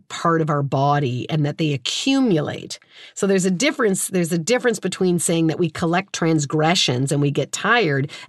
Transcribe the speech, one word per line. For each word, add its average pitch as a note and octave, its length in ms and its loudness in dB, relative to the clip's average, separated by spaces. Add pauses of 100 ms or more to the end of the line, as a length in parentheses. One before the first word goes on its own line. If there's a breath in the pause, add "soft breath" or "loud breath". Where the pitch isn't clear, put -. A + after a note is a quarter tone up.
part E3 340 0
of D#3 80 0
our D3 140 0
body C#3 640 0
and D3+ 160 0
that D3 120 -4
they D#3 160 0
accumulate. G#3 1080 -2 (340 loud breath)
So - 140 -2
there's F#3+ 180 2
a F#3+ 60 2
difference, G#3 560 0
there's F3 240 -2
a F3 60 0
difference A3+ 420 0
between F3+ 400 0
saying E3 280 2
that D3+ 120 0
we E3+ 100 2
collect F3 440 -2
transgressions D#3 1000 0
and C#3+ 100 0
we C#3+ 100 2
get C#3+ 200 -4
tired E3 580 0 (200 loud breath)